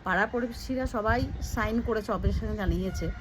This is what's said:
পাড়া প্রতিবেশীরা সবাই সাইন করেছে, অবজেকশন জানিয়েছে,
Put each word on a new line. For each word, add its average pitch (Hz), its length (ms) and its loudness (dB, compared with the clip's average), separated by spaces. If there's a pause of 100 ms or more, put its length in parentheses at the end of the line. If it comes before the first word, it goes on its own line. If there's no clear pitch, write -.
পাড়া 190 220 4
প্রতিবেশীরা 247 600 -2
সবাই 240 420 2 (140)
সাইন 226 400 0
করেছে, 220 300 -2
অবজেকশন 208 440 0
জানিয়েছে, 180 640 0